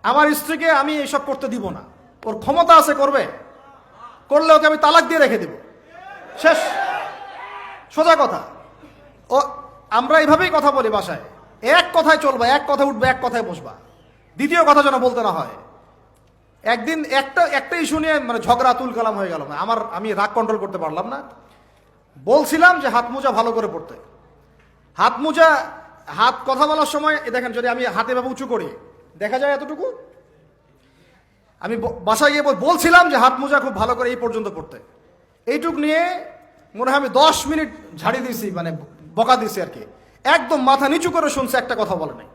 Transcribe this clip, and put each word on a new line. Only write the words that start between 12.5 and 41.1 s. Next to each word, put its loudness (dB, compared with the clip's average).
কথায় 2
উঠবে, -2
এক 0
কথায় -4
বসবা, -10
দ্বিতীয় 2
কথা 6
যেন 2
বলতে 0
না 0
হয়। -6
একদিন -2
একটা, 0
একটা -4
ইস্যু -2
নিয়ে 0
মানে -4
ঝগড়া 2
তুলকালাম -4
হয়ে -4
গেল। -6
আমার, -2
আমি -6
রাগ 0
কন্ট্রোল -2
করতে -8
পারলাম -6
না। -10
বলছিলাম 4
যে -4
হাত 0
মোজা -2
ভালো 0
করে -4
পরতে। -12
হাত 2
মোজা, 4
হাত 0
কথা 2
বলার 0
সময়, -2
এ -6
দেখেন, -4
যদি -4
আমি -4
হাতে -4
এভাবে -2
উঁচু -8
করি, -4
দেখা -4
যায় 0
এতটুকু? -6
আমি -6
ব-, -8
বাসায় 2
গিয়ে -2
বল-, 0
বলছিলাম 4
যে 0
হাত 6
মোজা 2
খুব -6
ভালো -2
করে -2
এই -4
পর্যন্ত -6
পরতে। -14
এইটুক -2
নিয়ে -2
মনে -2
হয় 2
আমি -4
দশ 4
মিনিট -2
ঝাড়ি -4
দিছি, -8
মানে -8
বকা 4
দিছি -6
আর -6
কি। -18
একদম 2
মাথা 2
নিচু 0